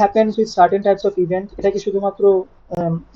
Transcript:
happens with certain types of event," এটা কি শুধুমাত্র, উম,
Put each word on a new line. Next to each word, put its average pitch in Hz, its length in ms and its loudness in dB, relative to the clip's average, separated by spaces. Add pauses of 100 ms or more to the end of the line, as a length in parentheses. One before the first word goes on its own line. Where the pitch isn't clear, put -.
happens 214 360 2
with 220 100 0 (100)
certain 185 280 4
types 196 220 0
of 196 40 -10 (120)
event," 185 220 -4 (120)
এটা 196 140 0
কি 202 60 -4
শুধুমাত্র, 196 440 -4 (480)
উম, 170 240 -2 (200)